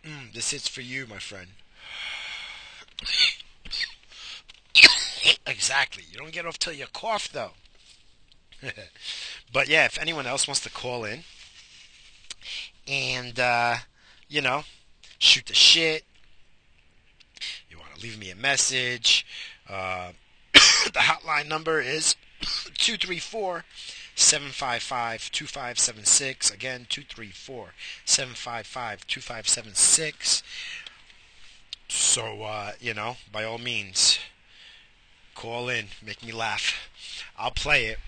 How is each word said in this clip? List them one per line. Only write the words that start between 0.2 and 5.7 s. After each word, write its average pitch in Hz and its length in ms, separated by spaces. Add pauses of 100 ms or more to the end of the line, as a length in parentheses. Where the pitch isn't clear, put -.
this 113 180
hit's 143 180
for - 120
you, 127 260
my 101 120
friend. 92 300 (4000)
Exactly. - 640